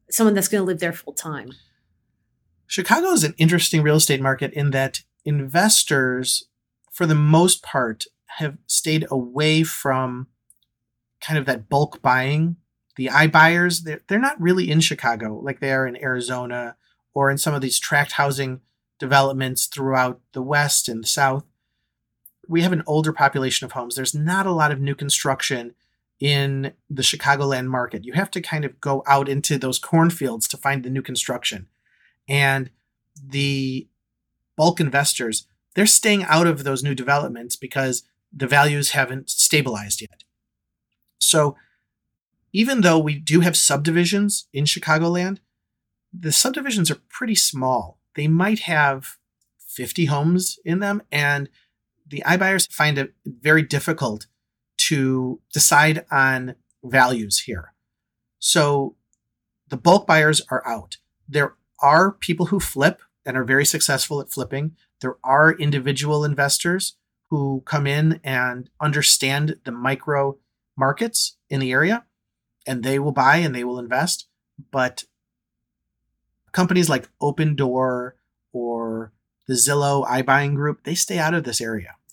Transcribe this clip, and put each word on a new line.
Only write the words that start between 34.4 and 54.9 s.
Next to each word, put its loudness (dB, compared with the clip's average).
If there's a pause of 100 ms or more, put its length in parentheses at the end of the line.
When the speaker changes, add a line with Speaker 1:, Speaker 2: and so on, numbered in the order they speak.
Speaker 2:
bulk 2
investors, -2 (280)
they're 4
staying 4
out 4
of 0
those -2
new -2
developments -2
because -6 (280)
the -6
values 2
haven't -4
stabilized 0
yet. -20 (960)
So 2 (960)
even 2
though 6
we -2
do 2
have 2
subdivisions 0
in -2
Chicagoland, 0 (760)
the -6
subdivisions 0
are -8
pretty -4
small. -2 (160)
They -2
might 2
have 0 (400)
fifty -4
homes 0
in -2
them, -2 (100)
and -2 (580)
the -12
iBuyers 0
find 0
it -4 (120)
very 2
difficult -4 (500)
to 0 (120)